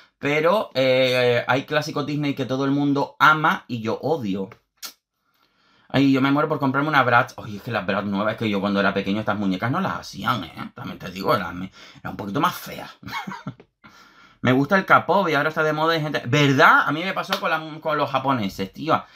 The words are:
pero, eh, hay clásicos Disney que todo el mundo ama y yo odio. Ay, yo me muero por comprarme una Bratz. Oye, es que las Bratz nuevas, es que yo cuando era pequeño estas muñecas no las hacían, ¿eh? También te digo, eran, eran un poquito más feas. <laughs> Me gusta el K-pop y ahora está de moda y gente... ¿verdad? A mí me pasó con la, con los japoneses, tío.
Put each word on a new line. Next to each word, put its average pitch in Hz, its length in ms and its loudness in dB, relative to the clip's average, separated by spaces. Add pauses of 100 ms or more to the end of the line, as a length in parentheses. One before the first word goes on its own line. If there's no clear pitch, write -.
(180)
pero, 156 560 0
eh, 127 720 2
hay 135 180 0
clásicos 147 420 -2
Disney 147 280 -2
que 135 120 -4
todo 131 180 -2
el 139 80 0
mundo 143 460 0
ama 156 500 4
y 120 120 -6
yo 107 200 -2
odio. 104 500 -4 (1500)
Ay, 139 140 6
yo 135 100 4
me 139 120 2
muero 151 160 2
por 151 100 -2
comprarme 139 300 0
una 143 160 4
Bratz. 123 320 2
Oye, 101 220 -12
es - 40 -14
que 123 80 -8
las 104 160 -4
Bratz 98 180 -2
nuevas, 104 280 -2
es 107 80 -8
que 110 100 0
yo 98 100 -2
cuando 101 200 0
era 98 120 2
pequeño 98 280 -2
estas 107 180 -2
muñecas 101 320 -2
no 175 100 -2
las 87 200 -4
hacían, 113 420 -6
¿eh? - 320 -14
También 95 240 -12
te 104 140 -12
digo, 98 200 -2
eran, 92 380 -4 (300)
eran 87 100 -8
un 92 60 -10
poquito 101 240 -4
más 170 160 0
feas. - 340 -14 (120)
<laughs> - 1400 -16
Me 123 100 2
gusta 139 260 2
el 190 100 0
K-pop 170 420 4
y 151 60 0
ahora 143 160 2
está 156 120 -2
de 156 100 2
moda 160 240 2
y 156 40 0
gente... 147 260 -4
¿verdad? 147 580 6
A 151 60 -2
mí 160 140 -4
me 190 80 -4
pasó 190 260 -4
con 190 100 -2
la, 160 140 0 (180)
con 151 160 -2
los 139 140 -2
japoneses, 127 640 -2
tío. 143 320 -2 (100)